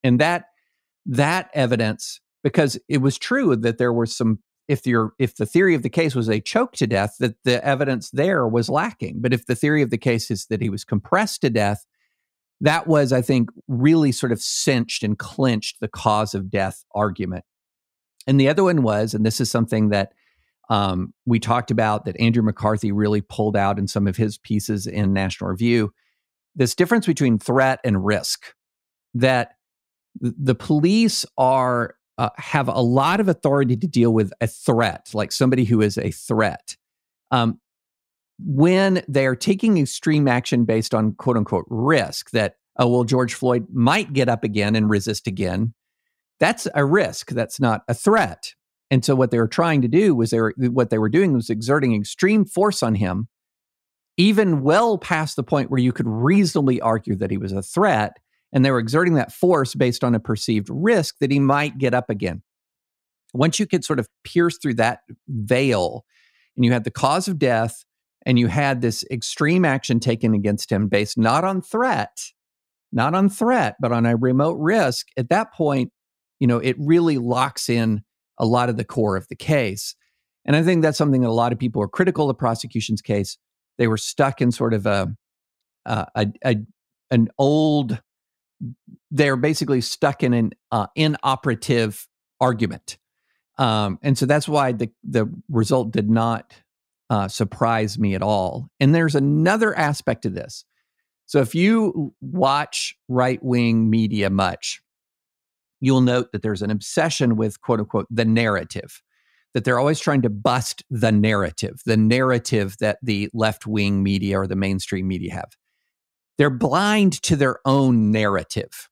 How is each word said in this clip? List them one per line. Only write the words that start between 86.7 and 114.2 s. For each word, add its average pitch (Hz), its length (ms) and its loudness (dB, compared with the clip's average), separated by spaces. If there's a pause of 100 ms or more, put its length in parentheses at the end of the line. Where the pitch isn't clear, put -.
an 117 180 4 (100)
old, 147 600 2 (1120)
they're 139 260 2
basically 139 440 0
stuck - 420 -2
in 123 100 2
an, 113 180 2 (200)
uh, 107 240 -2
inoperative 131 1120 -2 (320)
argument. 117 600 -2 (600)
Um, 107 440 0
and 139 140 0
so 135 100 -2
that's 147 220 0
why 139 240 0
the, 113 180 -6 (140)
the 110 220 0 (240)
result 117 420 0
did 107 180 -2
not, 113 440 -2 (560)
uh, 101 180 0
surprise 110 720 -2
me 101 160 0
at 92 80 -4
all. 104 560 -2
And 143 160 4
there's 160 220 2
another 165 600 2
aspect 147 460 -4
to 104 80 -4
this. - 340 -12 (640)
So 143 140 0
if 120 140 -2
you 190 640 0
watch 143 760 -6 (120)
right-wing 123 840 0
media 107 400 0
much, 95 500 -4 (1000)
you'll 131 220 4
note 123 280 2
that 101 120 -8
there's 104 200 -4
an 104 80 -4
obsession 127 640 0
with, 110 260 -4
quote 113 180 0
unquote, 107 300 -4
the 117 160 -2
narrative, 110 760 -2 (520)
that 113 100 -2
they're 123 140 2
always 147 200 0
trying 143 240 0
to 117 80 0
bust 113 600 -2
the 113 200 0
narrative, 104 720 0
the 113 120 2
narrative 117 800 2
that 104 240 -2
the 104 300 -2
left-wing 107 720 -2
media 98 360 0